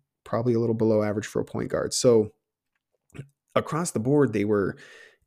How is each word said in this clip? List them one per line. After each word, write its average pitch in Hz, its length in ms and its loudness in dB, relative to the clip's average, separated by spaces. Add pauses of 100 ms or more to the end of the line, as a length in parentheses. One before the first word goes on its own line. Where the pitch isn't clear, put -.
(240)
probably 117 300 -2
a 113 60 2
little 113 160 0
below 110 260 2
average 104 240 -2
for - 160 -4
a - 40 -6
point - 260 -6
guard. - 220 -2
So 113 380 2 (1200)
across 156 360 -2
the - 80 -4
board, 131 340 2
they 101 120 0
were 104 320 0 (500)